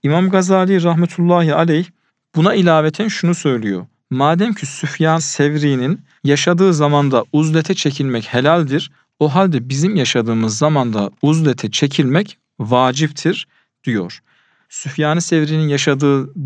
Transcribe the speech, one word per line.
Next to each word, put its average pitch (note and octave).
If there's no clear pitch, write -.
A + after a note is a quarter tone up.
İmam F3
Gazali F#3+
rahmetullahi E3+
aleyh E3
buna E3
ilaveten E3
şunu F3
söylüyor. A2
"Madem E3+
ki D3
Süfyan D#3+
Sevri'nin D3
yaşadığı F3
zamanda C#3+
uzlete D#3
çekilmek C3+
helaldir, C#3
o D3+
halde D#3
bizim D#3+
yaşadığımız A2+
zamanda A#2+
uzlete D3
çekilmek C#3+
vaciptir." B2+
diyor. G2+
Süfyan-ı D3+
Sevri'nin D#3
yaşadığı C#3